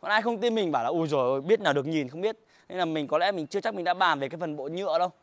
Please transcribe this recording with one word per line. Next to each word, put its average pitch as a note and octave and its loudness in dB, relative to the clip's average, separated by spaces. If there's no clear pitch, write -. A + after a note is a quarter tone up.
Còn G3 -4
ai G#3+ 4
không A3 -2
tin A3+ 2
mình F#3+ 2
bảo B2 0
là: B2 0
"Ui E3 0
giời C#3+ 2
ơi, C3 2
biết G#3 4
nào E3+ 2
được C#3 2
nhìn D3 -2
không D#3 -10
biết." A3 -2
Nên F3+ -8
là F3+ 2
mình D#3 -4
có D3 0
lẽ F3+ 2
mình E3 -4
chưa G3+ -4
chắc A3 -4
mình F#3+ -6
đã F3+ 0
bàn F3 2
về C3+ -4
cái D#3+ -10
phần D#3+ -4
bộ C#3+ -8
nhựa E3+ -2
đâu. F3+ 2